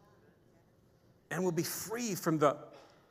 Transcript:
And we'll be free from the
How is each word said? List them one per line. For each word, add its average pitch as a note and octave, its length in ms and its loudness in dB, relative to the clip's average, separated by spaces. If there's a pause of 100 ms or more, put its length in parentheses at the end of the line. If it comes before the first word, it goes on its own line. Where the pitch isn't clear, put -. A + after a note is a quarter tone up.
(1300)
And F3 140 -2
we'll F#3 80 2
be D#3+ 120 0
free A3 520 -4
from D#3+ 240 2
the C#3+ 180 6 (540)